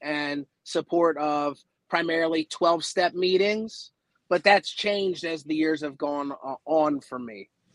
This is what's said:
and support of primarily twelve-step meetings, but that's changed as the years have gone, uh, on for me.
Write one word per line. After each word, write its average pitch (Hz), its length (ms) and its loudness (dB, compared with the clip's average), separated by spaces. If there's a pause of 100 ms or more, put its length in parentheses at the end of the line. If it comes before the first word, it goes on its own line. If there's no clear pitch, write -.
and 147 440 -4 (180)
support 165 540 0
of 147 400 -2 (320)
primarily 165 560 0
twelve-step 170 680 0
meetings, 202 760 0 (400)
but 175 140 2
that's 202 260 6
changed 196 540 -2
as 160 200 -6
the 151 120 -4
years 156 260 2
have 143 160 -6
gone, 143 340 -4
uh, 135 240 -10 (100)
on 151 340 4
for 127 180 -10
me. 110 320 -12 (260)